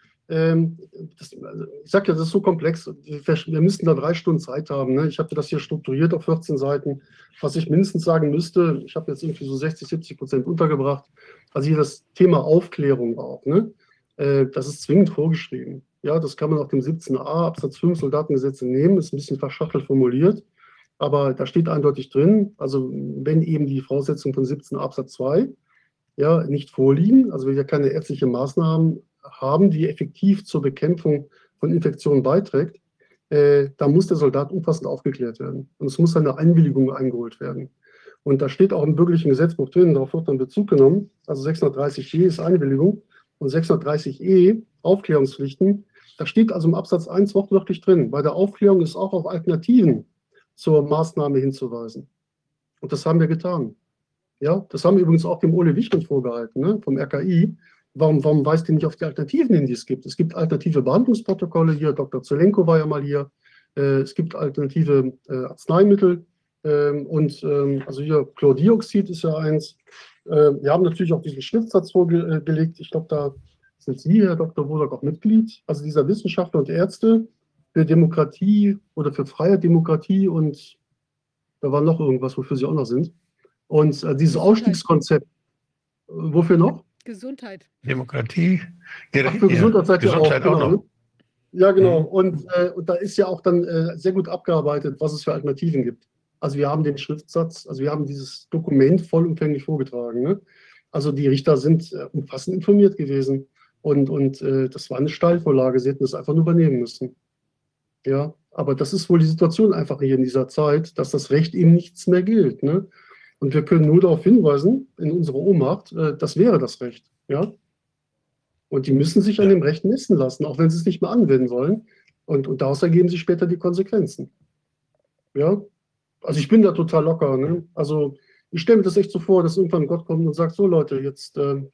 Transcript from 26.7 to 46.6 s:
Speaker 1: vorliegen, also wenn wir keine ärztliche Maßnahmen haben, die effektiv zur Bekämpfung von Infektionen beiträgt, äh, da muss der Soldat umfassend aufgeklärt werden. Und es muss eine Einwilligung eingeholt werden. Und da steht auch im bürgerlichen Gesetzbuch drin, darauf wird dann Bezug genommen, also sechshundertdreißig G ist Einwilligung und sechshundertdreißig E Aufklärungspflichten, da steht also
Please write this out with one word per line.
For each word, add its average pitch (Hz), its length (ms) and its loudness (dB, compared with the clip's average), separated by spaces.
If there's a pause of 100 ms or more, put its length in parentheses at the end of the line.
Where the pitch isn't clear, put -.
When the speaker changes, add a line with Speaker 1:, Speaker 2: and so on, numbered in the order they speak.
Speaker 1:
vorliegen, 185 600 4
also 135 160 -6
wenn 135 100 -2
wir 139 80 -2
keine 143 240 -2
ärztliche 139 380 -4
Maßnahmen 160 760 0 (200)
haben, 160 480 0
die 160 160 0
effektiv 190 600 -2
zur 143 160 -4
Bekämpfung 147 640 -2 (300)
von 156 120 -2
Infektionen 165 520 0
beiträgt, 151 580 -2 (480)
äh, 143 480 4
da 147 120 -2
muss 170 180 4
der 180 100 -2
Soldat 143 360 -2
umfassend 165 340 -4
aufgeklärt 131 540 -8
werden. 135 280 -12 (100)
Und 143 100 -6
es - 100 -6
muss 165 180 2
eine 147 220 0
Einwilligung 147 540 4
eingeholt 120 480 -6
werden. 135 280 -10 (540)
Und 139 180 0
da 143 80 -2
steht 196 240 0
auch 170 120 -2
im 156 100 2
bürgerlichen 165 360 2
Gesetzbuch 156 380 0
drin, 175 260 4
darauf 135 200 -2
wird 165 140 -4
dann 139 100 -2
Bezug 131 320 -4
genommen, 156 400 4 (160)
also 139 160 -6
sechshundertdreißig 143 720 -4
G 160 120 0
ist 170 140 2
Einwilligung 160 640 0 (360)
und 139 100 -4
sechshundertdreißig 151 720 -2
E 190 400 4 (200)
Aufklärungspflichten, 165 1000 0 (340)
da 156 60 -8
steht 220 280 2
also 165 160 -2